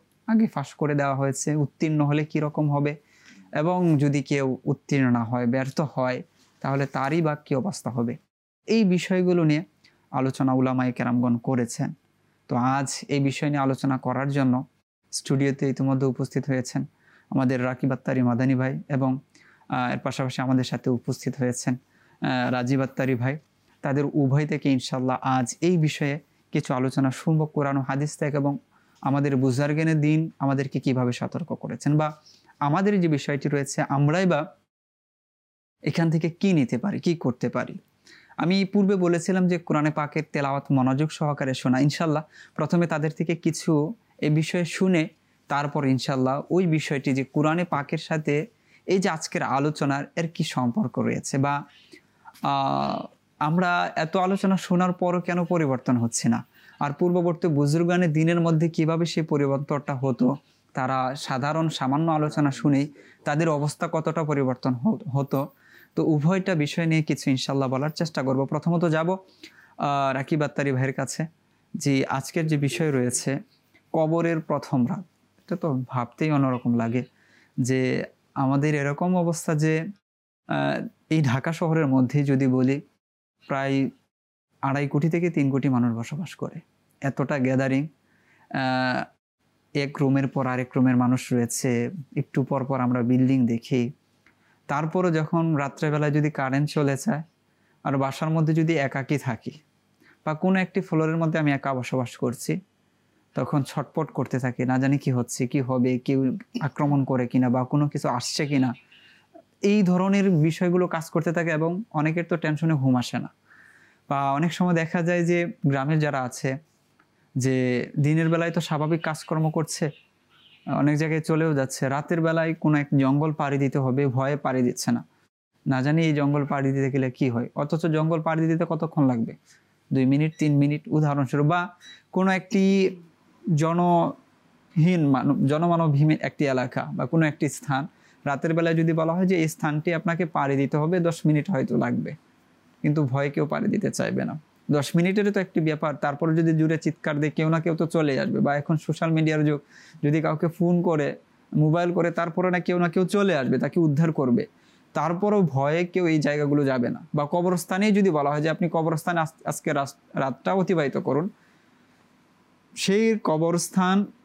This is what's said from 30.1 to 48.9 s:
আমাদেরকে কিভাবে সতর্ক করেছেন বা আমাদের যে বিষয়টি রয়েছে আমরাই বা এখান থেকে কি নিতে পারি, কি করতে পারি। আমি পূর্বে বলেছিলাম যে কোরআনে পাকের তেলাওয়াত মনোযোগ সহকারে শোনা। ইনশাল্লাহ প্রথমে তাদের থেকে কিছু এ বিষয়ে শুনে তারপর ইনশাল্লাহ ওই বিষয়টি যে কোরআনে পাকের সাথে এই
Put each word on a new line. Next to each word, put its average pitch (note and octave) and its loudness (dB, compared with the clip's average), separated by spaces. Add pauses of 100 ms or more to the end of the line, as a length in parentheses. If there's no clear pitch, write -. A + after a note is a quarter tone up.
আমাদেরকে C#3 -2
কিভাবে B2+ 0
সতর্ক - -8
করেছেন C#3+ -2
বা D3+ -2 (380)
আমাদের F#3+ 2
যে F3 2
বিষয়টি C#3+ -2
রয়েছে C#3+ -2
আমরাই D3+ 2
বা D#3+ 0 (1300)
এখান E3 0
থেকে D#3+ 0
কি G3 2
নিতে C3 2
পারি, A2+ -4
কি E3+ 0
করতে B2 -4
পারি। - -6 (580)
আমি F#3+ 2
পূর্বে G3 2
বলেছিলাম F3+ 2
যে F3 2
কোরআনে D3+ 0
পাকের D3+ -4 (100)
তেলাওয়াত C#3 -2
মনোযোগ C3+ 2
সহকারে C#3+ -2
শোনা। B2+ 0
ইনশাল্লাহ D3 0 (320)
প্রথমে E3+ 0
তাদের D#3+ -2
থেকে E3 -4
কিছু D#3+ 0 (240)
এ - -2
বিষয়ে D#3+ 0
শুনে E3+ 0 (400)
তারপর D3 -2
ইনশাল্লাহ C3 0
ওই F3+ 2
বিষয়টি D3+ 0
যে C3+ 0
কোরআনে D#3 0
পাকের D#3 -4
সাথে D#3 -2 (400)
এই F#3+ 2